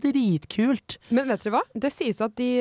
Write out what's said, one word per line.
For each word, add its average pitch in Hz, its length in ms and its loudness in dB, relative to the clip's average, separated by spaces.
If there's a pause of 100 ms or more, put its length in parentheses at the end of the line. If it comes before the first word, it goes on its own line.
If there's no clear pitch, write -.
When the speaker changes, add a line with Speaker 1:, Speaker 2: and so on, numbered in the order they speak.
(120)
Speaker 1:
dritkult. 226 840 0 (140)
Speaker 2:
Men 262 200 2
vet 208 160 -2
dere 214 80 0
hva? 277 80 2 (160)
Det 269 160 0
sies 226 300 -2
at 220 120 -4
de, 247 140 0 (100)